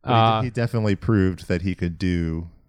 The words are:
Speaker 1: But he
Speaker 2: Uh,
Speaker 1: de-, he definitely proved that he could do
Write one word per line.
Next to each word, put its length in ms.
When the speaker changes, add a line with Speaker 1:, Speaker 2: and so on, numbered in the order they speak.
Speaker 1:
But 80
he 40
Speaker 2:
Uh, 260
Speaker 1:
de-, 60
he 40
definitely 460
proved 500
that 160
he 140
could 200
do 520